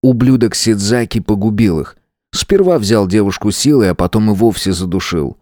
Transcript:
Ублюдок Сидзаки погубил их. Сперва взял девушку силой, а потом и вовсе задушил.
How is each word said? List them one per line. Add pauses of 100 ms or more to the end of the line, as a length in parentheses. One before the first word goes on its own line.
Ублюдок
Сидзаки
погубил
их. (360)
Сперва
взял
девушку
силой,
а
потом
и
вовсе
задушил.